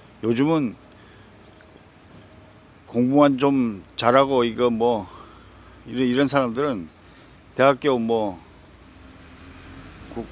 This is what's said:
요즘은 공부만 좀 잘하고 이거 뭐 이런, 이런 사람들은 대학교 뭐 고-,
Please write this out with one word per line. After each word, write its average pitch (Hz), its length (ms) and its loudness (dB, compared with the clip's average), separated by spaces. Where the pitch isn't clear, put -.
요즘은 131 520 -2
공부만 135 520 2
좀 127 460 0
잘하고 131 480 4
이거 120 260 0
뭐 113 360 -2
이런, 123 200 -4
이런 127 200 0
사람들은 127 600 -4
대학교 135 440 2
뭐 110 420 -4
고-, 113 180 -12